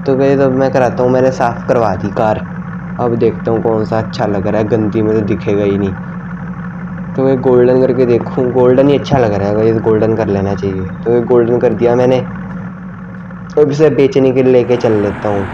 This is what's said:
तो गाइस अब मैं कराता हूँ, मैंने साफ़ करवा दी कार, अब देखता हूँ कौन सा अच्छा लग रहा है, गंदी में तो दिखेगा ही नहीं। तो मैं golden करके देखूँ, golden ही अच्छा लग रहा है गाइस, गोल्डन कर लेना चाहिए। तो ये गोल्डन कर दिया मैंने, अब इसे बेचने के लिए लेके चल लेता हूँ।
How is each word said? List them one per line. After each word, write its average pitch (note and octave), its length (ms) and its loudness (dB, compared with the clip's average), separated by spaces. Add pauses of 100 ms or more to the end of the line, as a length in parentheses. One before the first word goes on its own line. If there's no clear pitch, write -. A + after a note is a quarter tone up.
तो C3+ 100 0
गाइस C#3 240 2
अब C3+ 120 2
मैं C3+ 180 0
कराता B2+ 320 0
हूँ, B2+ 100 2
मैंने B2+ 200 2
साफ़ B2 320 -2
करवा A2+ 320 0
दी G2+ 160 -4
कार, G#2 340 0 (520)
अब A#2+ 180 0
देखता A#2 340 -2
हूँ A2+ 120 0
कौन A2 220 0
सा A2 140 -2
अच्छा A2 280 -4
लग G2+ 200 -2
रहा G#2 140 0
है, G#2 80 0
गंदी G#2+ 340 0
में A2 120 0
तो A2 80 2
दिखेगा G2+ 400 -2
ही G2 160 0
नहीं। G2+ 180 -2 (1200)
तो C3 80 0
मैं C3+ 160 2
golden B2+ 400 4
करके B2+ 260 2
देखूँ, A#2+ 460 0
golden B2+ 360 4
ही C#3+ 60 4
अच्छा C3+ 240 0
लग A2+ 140 2
रहा G2+ 160 -2
है G#2 60 0
गाइस, A2 240 2
गोल्डन A2 380 2
कर G#2+ 120 -2
लेना G2 260 0
चाहिए। F#2 420 -4
तो - 160 -2
ये A#2+ 100 4
गोल्डन A#2+ 380 2
कर A#2 140 2
दिया A#2+ 220 2
मैंने, B2+ 220 2 (1400)
अब D3+ 140 4
इसे D3 220 4
बेचने C3 400 2
के C3 100 2
लिए B2+ 100 4
लेके A#2+ 260 4
चल A2 240 2
लेता G2+ 260 -4
हूँ। G2 260 -2